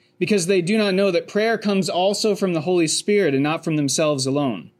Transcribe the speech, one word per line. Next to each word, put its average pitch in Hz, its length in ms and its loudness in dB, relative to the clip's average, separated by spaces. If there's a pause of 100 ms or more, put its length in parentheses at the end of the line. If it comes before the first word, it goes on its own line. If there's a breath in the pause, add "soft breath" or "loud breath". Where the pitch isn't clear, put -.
(180)
because 180 300 0
they 190 140 2
do 196 160 0
not 202 180 0
know 196 160 2
that 165 160 -2
prayer 220 300 0
comes 196 320 0
also 196 440 0
from 185 200 -2
the 160 80 -2
Holy 175 260 0
Spirit 196 480 0
and 135 80 2
not 156 220 -2
from 160 100 -2
themselves 147 500 0
alone. 131 540 -2